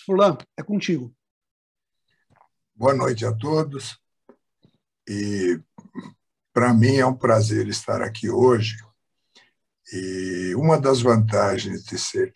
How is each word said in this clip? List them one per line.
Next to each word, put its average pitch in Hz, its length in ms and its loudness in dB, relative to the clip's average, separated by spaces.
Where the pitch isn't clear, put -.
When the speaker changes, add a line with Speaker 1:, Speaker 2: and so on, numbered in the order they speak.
Speaker 1:
Furlan, 190 320 2
é 151 60 -10
contigo. 165 520 -4
Speaker 2:
Boa 127 200 2
noite 123 320 -2
a 110 80 -2
todos. 143 640 -4
E, 101 540 -2
para 123 220 2
mim, 120 240 6
é 131 80 4
um 131 100 2
prazer 110 540 2
estar - 320 -6
aqui 110 300 -6
hoje. 120 480 2
E 92 640 -6
uma 151 240 2
das 135 220 2
vantagens 104 800 2
de - 160 -10
ser 95 380 -4